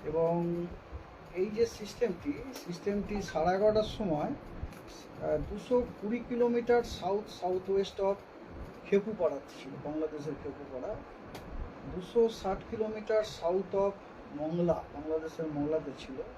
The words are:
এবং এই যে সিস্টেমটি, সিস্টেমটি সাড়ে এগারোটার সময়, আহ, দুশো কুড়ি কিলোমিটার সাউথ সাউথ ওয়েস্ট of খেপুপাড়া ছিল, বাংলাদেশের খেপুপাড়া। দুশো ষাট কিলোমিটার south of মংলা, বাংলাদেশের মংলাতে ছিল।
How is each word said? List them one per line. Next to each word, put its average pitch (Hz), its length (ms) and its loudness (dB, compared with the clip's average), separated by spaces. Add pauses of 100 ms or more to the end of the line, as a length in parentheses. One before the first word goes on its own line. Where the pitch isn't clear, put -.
এবং 170 600 2 (680)
এই 185 120 2
যে 214 200 2
সিস্টেমটি, 202 640 -2 (340)
সিস্টেমটি 202 560 -2
সাড়ে 175 340 4
এগারোটার 214 260 6
সময়, 185 480 0
আহ, - 1080 -4 (120)
দুশো 240 320 2 (180)
কুড়ি 233 280 -2
কিলোমিটার 240 540 4
সাউথ 202 480 -2 (100)
সাউথ 185 300 0
ওয়েস্ট 196 300 2
of 196 140 4 (760)
খেপুপাড়া 196 460 4
ছিল, - 340 -10 (140)
বাংলাদেশের 151 480 -2 (100)
খেপুপাড়া। 135 520 -6 (1000)
দুশো 226 340 6
ষাট 196 300 0 (120)
কিলোমিটার 214 520 2 (200)
south 185 380 2
of 196 100 6 (500)
মংলা, 165 320 4
বাংলাদেশের 156 760 -2
মংলাতে 151 520 0
ছিল। 131 180 -10 (220)